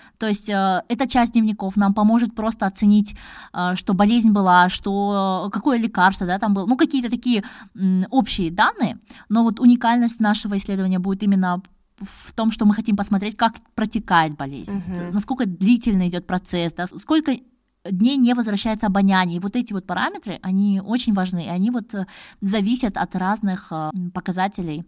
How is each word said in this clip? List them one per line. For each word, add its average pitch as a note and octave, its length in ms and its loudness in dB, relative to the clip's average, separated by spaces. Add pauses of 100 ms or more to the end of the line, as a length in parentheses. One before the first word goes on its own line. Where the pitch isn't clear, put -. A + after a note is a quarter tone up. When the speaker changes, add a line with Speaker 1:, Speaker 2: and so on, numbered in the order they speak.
(180)
Speaker 1:
То A3+ 80 -6
есть, G#3 220 -2
э, F#3+ 400 0
эта C4 180 -2
часть A#3+ 260 2
дневников G#3+ 440 0
нам G3 160 4
поможет A3 420 2
просто A3 300 -4
оценить, G#3 500 2 (380)
э, F3+ 220 -2
что - 180 -4
болезнь G#3+ 380 4
была, F#3 380 6
что, G3 760 -2
э, G3 40 -8
какое A#3+ 280 0
лекарство, G3 480 2
да, F3+ 120 -2
там G#3 160 0
было, G3 120 -2
ну, B3 100 2
какие-то C4 340 0
такие, A#3+ 320 0 (340)
м, F#3 340 0
общие G3+ 400 0
данные. A#3+ 480 0 (300)
Но A#3 140 2
вот A3+ 180 0
уникальность A#3+ 600 4
нашего G#3 360 0
исследования F#3+ 440 -2
будет F#3+ 220 -2
именно F#3 380 0 (380)
в - 340 -18
том, A3+ 180 -2
что A3+ 140 0
мы G#3 100 6
хотим A3 220 -2
посмотреть, G3+ 400 -2
как A3+ 180 2 (200)
протекает E3 640 0
болезнь, C#3+ 500 -8
Speaker 2:
Мгм. F3 260 -8
Speaker 1:
насколько A3+ 340 -4
длительно F#3+ 640 2
идёт F3 180 -6
процесс, F3 460 -4
да, F3 140 -8
с-, - 120 -12
сколько D#4 340 0 (520)
дней G#3+ 320 0
не B3 180 4
возвращается A3 520 -2
обоняние. F#3+ 500 2
И F3 40 -4
вот G3 160 -4
эти B3 160 -4
вот F#3+ 140 -6
параметры, A3 560 -6
они F#3+ 380 0
очень A#3 340 -2
важны, F3+ 320 -2
и - 20 -10
они F#3 220 -2
вот, A#3+ 240 -6
э, F#3+ 120 -6 (340)
зависят G#3 560 -2
от - 200 -4
разных, F#3+ 560 -2
э, D#3 220 -6
м, F3+ 160 -6
показателей, F3+ 760 -6